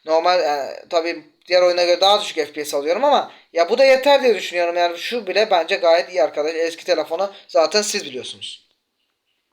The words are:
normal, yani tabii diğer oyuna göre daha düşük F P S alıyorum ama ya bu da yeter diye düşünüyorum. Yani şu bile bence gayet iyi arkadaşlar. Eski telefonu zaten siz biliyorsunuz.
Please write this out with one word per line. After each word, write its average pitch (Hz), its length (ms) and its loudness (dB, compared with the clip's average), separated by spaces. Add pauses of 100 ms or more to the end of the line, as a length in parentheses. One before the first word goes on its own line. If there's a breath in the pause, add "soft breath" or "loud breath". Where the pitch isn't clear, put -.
normal, 165 400 2
yani 143 260 -2 (200)
tabii 165 340 -2 (240)
diğer 180 140 4
oyuna 180 220 2
göre 175 160 2
daha 202 200 4
düşük - 160 -10
F 147 160 -4
P 151 120 -8
S 147 120 -6
alıyorum 165 280 -2
ama 262 280 0 (200 loud breath)
ya 165 180 0
bu 240 80 -2
da 269 60 6
yeter 269 380 4
diye 240 120 4
düşünüyorum. 175 420 -4
Yani 175 220 0
şu 226 280 -8
bile 202 240 0
bence 180 260 0
gayet 170 340 2
iyi 180 120 0
arkadaşlar. 151 360 -2
Eski 165 260 -4
telefonu 170 480 -2 (160 loud breath)
zaten 175 340 0
siz 202 220 -6
biliyorsunuz. 123 680 -14 (840)